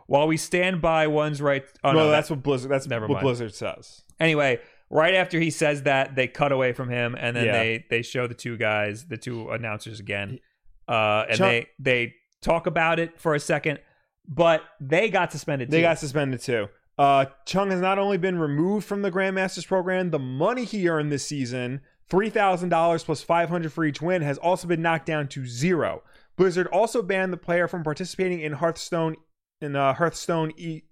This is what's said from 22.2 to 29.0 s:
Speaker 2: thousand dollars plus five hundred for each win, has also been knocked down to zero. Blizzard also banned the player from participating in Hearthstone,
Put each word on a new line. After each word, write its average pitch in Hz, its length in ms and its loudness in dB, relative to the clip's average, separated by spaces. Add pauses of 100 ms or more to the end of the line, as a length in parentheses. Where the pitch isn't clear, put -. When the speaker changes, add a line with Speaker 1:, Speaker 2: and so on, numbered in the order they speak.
Speaker 2:
thousand 185 400 2
dollars 165 340 2
plus 151 180 -4
five 170 280 2
hundred 165 220 -2
for 165 120 -2
each 143 160 -2
win, 170 220 0
has 143 160 -2
also 175 280 0
been 170 140 0
knocked 165 240 0
down 151 240 -2
to 131 180 -10
zero. 123 560 0 (340)
Blizzard 180 320 4
also 220 340 2
banned 190 320 0
the - 40 -8
player 175 300 0
from 175 140 -6
participating 175 580 -4
in 151 140 -6
Hearthstone, 165 600 -2 (440)